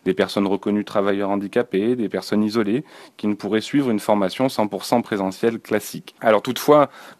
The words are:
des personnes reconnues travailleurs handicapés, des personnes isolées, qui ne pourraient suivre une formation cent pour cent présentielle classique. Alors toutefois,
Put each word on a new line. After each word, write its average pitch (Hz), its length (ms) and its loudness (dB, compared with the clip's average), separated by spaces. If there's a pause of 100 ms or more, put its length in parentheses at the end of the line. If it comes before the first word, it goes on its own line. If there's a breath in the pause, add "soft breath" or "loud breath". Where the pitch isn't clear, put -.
des 92 100 0
personnes 101 340 0
reconnues 101 360 0
travailleurs 101 460 -2
handicapés, 101 640 -2
des 113 140 -2
personnes 107 340 -2
isolées, 107 400 0 (340 loud breath)
qui 104 120 -4
ne 104 60 0
pourraient 104 260 -2
suivre 139 280 0
une 107 120 0
formation 104 480 0
cent 107 180 -2
pour 98 180 -8
cent 120 160 2
présentielle 107 600 -2
classique. - 600 -6
Alors 110 220 4
toutefois, 143 480 4 (300 loud breath)